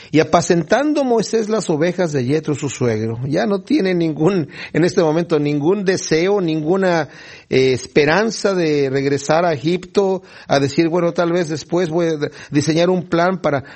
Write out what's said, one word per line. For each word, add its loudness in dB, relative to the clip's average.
Y 2
apacentando 2
Moisés -2
las -2
ovejas 0
de 0
Yetro, -2
su -4
suegro, -2
ya 0
no -2
tiene 0
ningún, 0
en 2
este 2
momento, 2
ningún 0
deseo, 0
ninguna, 0
eh, 2
esperanza 0
de 0
regresar 0
a 2
Egipto, -2
a 2
decir, 0
"Bueno, 0
tal 0
vez 0
después -2
voy 0
a -2
diseñar 2
un 0
plan 0
para 0